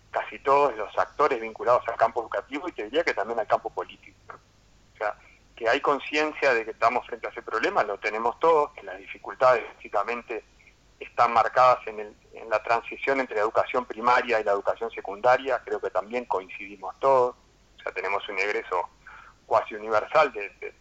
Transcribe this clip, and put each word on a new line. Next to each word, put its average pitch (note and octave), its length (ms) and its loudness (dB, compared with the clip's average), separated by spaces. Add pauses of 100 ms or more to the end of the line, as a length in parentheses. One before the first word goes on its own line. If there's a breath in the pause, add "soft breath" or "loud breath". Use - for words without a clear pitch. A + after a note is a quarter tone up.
(100)
casi - 280 -6
todos C#3 380 4
los G#2 220 -6
actores C3+ 420 0
vinculados A2+ 480 0
al A2 80 -6
campo A#2 260 2
educativo A#2 460 -6
y - 40 -10
te A2 120 -8
diría C3+ 200 -2
que C3 100 0
también A2+ 240 -4
al G#2+ 80 -2
campo A2 240 0
político, - 480 -12 (100)
¿no? - 60 -16
O - 640 -20
sea, G#2 200 -4 (380 soft breath)
que A2+ 140 -2
hay C3+ 120 4
conciencia D3 720 0
de A2+ 100 0
que A2 80 -10
estamos A#2 340 0
frente A2+ 200 -10
a G#2 40 -6
ese A#2 120 -14
problema, C3 400 -2
lo G#2 160 -4
tenemos A2 420 -4
todos, D#3 320 4
que - 100 -18
las F#2+ 160 -12
dificultades A2 680 0 (100)
básicamente A2+ 720 -4 (540 soft breath)
están A#2 340 0
marcadas A#2+ 540 4
en G#2+ 140 -8
el, G#2 160 -12 (180)
en A2+ 140 -14
la G#2+ 140 0
transición A#2 580 0
entre B2 160 -4
la G#2 60 2
educación A2+ 420 0
primaria A#2+ 560 0
y G#2+ 40 -4
la G2+ 80 2
educación G2+ 380 -2
secundaria, B2 760 0
creo G#2 160 -4
que G2 100 -4
también A2 360 -4
coincidimos F#2+ 760 -8
todos, C3 340 4 (440)
o - 40 -20
sea, G2+ 100 -6
tenemos F#2+ 360 -4
un G2 100 -6
egreso G2+ 500 -2 (560 loud breath)
cuasi A2+ 300 0
universal A2 580 0
de, G2+ 160 -8 (120)
de, - 200 -12